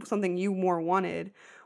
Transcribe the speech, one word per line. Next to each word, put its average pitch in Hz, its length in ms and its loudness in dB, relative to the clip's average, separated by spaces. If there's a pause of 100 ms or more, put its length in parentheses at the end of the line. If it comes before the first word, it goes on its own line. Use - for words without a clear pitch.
something 190 320 0
you 196 180 0
more 180 280 2
wanted, 175 500 0 (340)